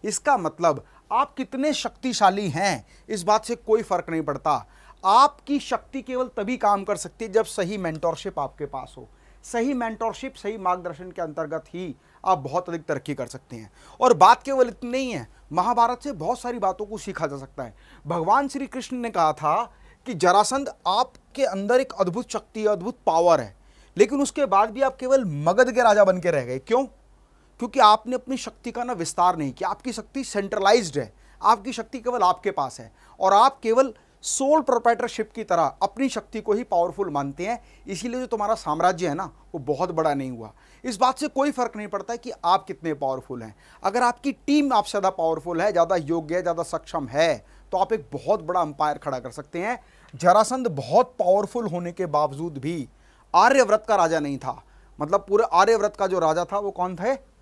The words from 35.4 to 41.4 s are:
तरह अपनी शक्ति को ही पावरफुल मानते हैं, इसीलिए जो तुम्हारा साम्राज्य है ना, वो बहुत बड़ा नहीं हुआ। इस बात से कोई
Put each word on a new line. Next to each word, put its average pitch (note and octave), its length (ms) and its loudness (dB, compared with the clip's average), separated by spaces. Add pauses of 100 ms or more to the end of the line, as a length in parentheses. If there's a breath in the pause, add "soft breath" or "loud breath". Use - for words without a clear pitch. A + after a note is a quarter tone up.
तरह E3 400 0
अपनी C4 260 -2
शक्ति G#3+ 320 -8
को G#3+ 120 -2
ही A#3 100 -2
पावरफुल F3 460 -2
मानते C#3+ 380 -6
हैं, A#3 160 -6 (240 soft breath)
इसीलिए A3+ 320 -6
जो B3+ 80 -6
तुम्हारा G#3+ 280 -2
साम्राज्य E3+ 520 -2
है C#3+ 80 -2
ना, F#3 100 -6
वो - 340 -14
बहुत D3+ 320 -2
बड़ा D#3+ 220 0
नहीं C3+ 180 -6
हुआ। A2+ 220 -14 (300 soft breath)
इस B3 140 -6
बात B3+ 220 2
से D4 80 -4
कोई C#4+ 240 0